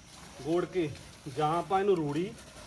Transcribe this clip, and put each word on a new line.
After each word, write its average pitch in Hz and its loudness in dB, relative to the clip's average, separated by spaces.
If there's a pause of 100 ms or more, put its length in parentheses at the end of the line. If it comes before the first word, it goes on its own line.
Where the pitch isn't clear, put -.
(440)
ਗੋਡ 170 2
ਕੇ 165 0 (460)
ਜਾਂ 151 4
ਆਪਾਂ 170 2
ਇਹਨੂੰ 196 6
ਰੂੜੀ, 160 0 (360)